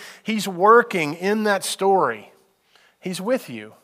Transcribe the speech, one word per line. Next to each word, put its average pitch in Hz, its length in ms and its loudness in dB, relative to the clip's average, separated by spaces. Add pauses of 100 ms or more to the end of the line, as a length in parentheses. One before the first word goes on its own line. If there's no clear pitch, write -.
(220)
He's 214 260 -4
working 190 680 4
in 202 300 -2
that 196 180 0
story. 160 680 -2 (680)
He's 185 200 -8
with 226 300 -4
you. 107 240 -14 (100)